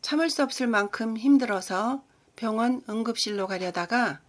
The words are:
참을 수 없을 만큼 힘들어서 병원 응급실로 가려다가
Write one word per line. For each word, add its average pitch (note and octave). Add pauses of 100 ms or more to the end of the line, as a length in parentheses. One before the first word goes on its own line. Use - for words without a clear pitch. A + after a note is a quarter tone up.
참을 D#4
수 D4
없을 C4
만큼 A3
힘들어서 A3+ (320)
병원 A#3
응급실로 G#3+
가려다가 F3+ (100)